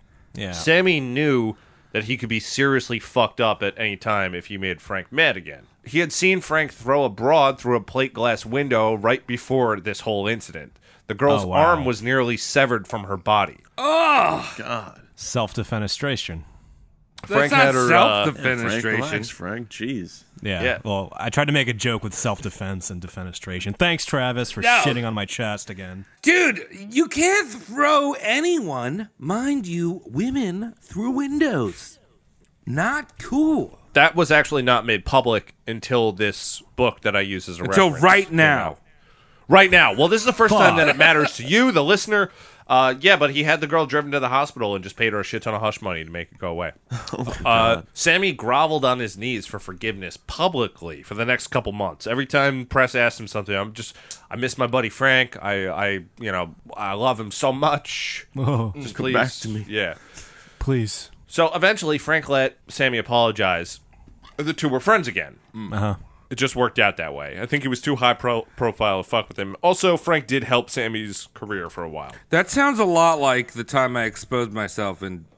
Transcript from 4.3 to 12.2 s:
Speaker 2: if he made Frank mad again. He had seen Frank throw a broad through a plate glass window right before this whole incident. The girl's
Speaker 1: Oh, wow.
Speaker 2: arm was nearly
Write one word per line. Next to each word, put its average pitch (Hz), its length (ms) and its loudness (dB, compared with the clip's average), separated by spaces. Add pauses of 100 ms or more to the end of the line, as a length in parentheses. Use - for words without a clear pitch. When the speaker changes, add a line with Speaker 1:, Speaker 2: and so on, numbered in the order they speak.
Speaker 2:
if 87 120 -12
he 101 100 -10
made 92 240 -6
Frank 95 280 -8
mad 139 280 0
again. 76 300 -16 (180)
He 131 140 -4
had 165 120 -2
seen 190 300 0
Frank 151 320 -2
throw 135 320 0
a 120 40 0
broad 135 520 2
through 123 160 2
a 107 40 -4
plate 131 320 -4
glass 113 320 0
window 113 500 2
right 113 300 0
before 123 540 0
this 95 220 -8
whole 101 260 -2
incident. 85 500 -8 (300)
The 110 60 -4
girl's 131 320 2
Speaker 1:
Oh, 90 40 -6
wow. 92 120 4
Speaker 2:
arm 160 240 4
was 117 160 -2
nearly 120 340 0